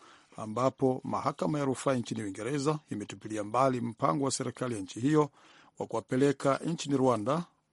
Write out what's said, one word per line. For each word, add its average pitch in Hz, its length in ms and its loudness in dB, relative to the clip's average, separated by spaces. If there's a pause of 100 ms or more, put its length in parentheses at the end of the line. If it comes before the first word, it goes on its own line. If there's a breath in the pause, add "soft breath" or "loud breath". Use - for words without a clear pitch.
(360 soft breath)
ambapo 127 680 0
mahakama 127 540 -2
ya 143 60 -2
rufaa 135 300 0
nchini 113 280 -4
Uingereza 131 560 -2 (120)
imetupilia 104 540 -8
mbali 123 360 2
mpango 135 440 0
wa 131 60 0
serikali 123 440 -4
ya 104 60 -6
nchi 95 200 -10
hiyo 147 300 4 (480 soft breath)
wa 101 80 -6
kuwapeleka 135 800 2
nchini 143 300 0
Rwanda 127 480 2 (280)